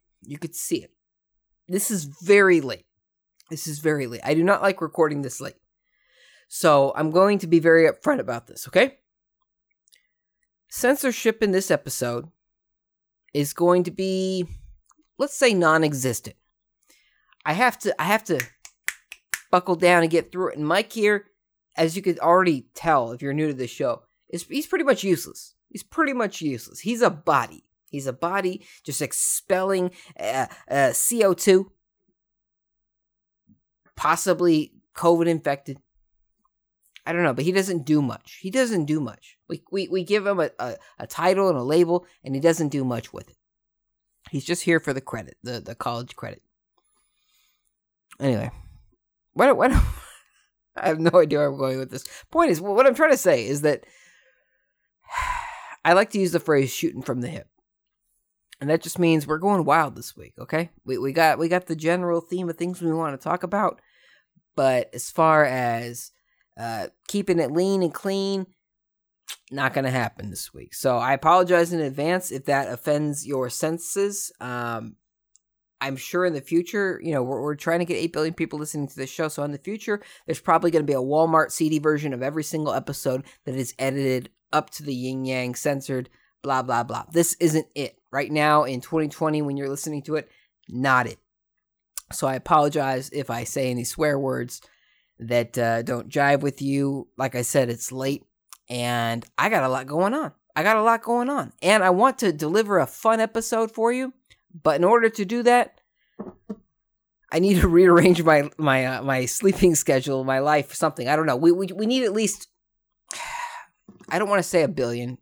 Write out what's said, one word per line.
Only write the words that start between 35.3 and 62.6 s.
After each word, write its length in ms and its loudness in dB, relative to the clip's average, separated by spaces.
I 60 -6
don't 120 0
know, 100 2
but 100 -4
he 80 0
doesn't 340 -2
do 160 2
much. 400 -8
He 80 -10
doesn't 360 0
do 160 -2
much. 360 -12
We, 200 -10
we, 200 -6
we 160 -2
give 200 -2
him 140 0
a, 180 -2
a, 180 -8
a 60 -14
title 440 2
and 80 0
a 40 -4
label, 460 2
and 100 -8
he 60 -4
doesn't 300 2
do 160 -2
much 260 -6
with 180 -18
it. 60 -20
He's 140 -6
just 180 -4
here 160 2
for 140 -4
the 80 -8
credit, 420 -14
the, 160 -10
the 160 -14
college 400 -8
credit. 260 -14
Anyway, 300 -2
what, 240 4
what, 140 4
<laughs> 1040 -4
I 100 -4
have 120 0
no 200 2
idea 200 4
where 100 2
I'm 80 -6
going 200 -2
with 140 -8
this. 140 -12
Point 200 4
is, 100 -2
what 260 4
I'm 80 4
trying 160 4
to 60 4
say 280 2
is 180 -4
that 200 0
<sighs> 880 -8
I 80 4
like 200 4
to 80 -2
use 120 0
the 80 0
phrase 340 2
"shooting 280 -6
from 180 -6
the 80 -6
hip." 220 -14
And 80 -2
that 120 2
just 160 -12
means 300 2
we're 120 -2
going 260 2
wild 320 2
this 180 -16
week, 240 -20
okay? 300 -4
We, 120 -4
we 140 -4
got, 260 4
we 120 0
got 160 0
the 100 -6
general 460 0
theme 260 -6
of 80 -6
things 260 -6